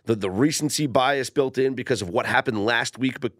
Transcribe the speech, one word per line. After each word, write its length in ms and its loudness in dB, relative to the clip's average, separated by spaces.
the, 100 2
the 140 -4
recency 560 0
bias 460 2
built 260 0
in 160 2
because 300 -2
of 60 -8
what 180 0
happened 360 0
last 360 -2
week 200 -4
be-, 200 -4